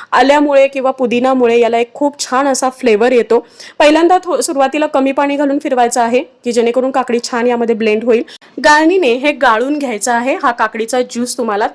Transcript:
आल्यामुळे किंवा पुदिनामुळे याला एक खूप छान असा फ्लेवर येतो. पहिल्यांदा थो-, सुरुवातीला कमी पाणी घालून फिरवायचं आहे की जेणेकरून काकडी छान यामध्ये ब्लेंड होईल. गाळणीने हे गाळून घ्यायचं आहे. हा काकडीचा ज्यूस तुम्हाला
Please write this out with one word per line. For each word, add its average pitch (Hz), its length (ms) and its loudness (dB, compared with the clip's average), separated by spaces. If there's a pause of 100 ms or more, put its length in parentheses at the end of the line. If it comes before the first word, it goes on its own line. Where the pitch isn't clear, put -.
(120)
आल्यामुळे 277 560 4
किंवा 269 240 -2
पुदिनामुळे 247 680 0
याला 233 180 2
एक 240 160 -4
खूप 285 260 -4
छान 269 280 -2
असा 262 220 -2
फ्लेवर 240 420 0
येतो. 233 360 0 (320)
पहिल्यांदा 330 440 4
थो-, 339 160 -2
सुरुवातीला 277 460 -2
कमी 269 260 0
पाणी 285 240 -2
घालून 285 240 -2
फिरवायचं 247 420 0
आहे 240 220 0 (200)
की 240 80 -2
जेणेकरून 240 400 0
काकडी 247 320 -2
छान 240 240 -4
यामध्ये 233 280 0
ब्लेंड 214 280 -2
होईल. 233 200 0 (420)
गाळणीने 311 480 2
हे 269 180 0
गाळून 254 460 0
घ्यायचं 247 340 -4
आहे. 247 320 -2
हा 254 80 2
काकडीचा 226 500 -4
ज्यूस 240 360 -6
तुम्हाला 220 380 -2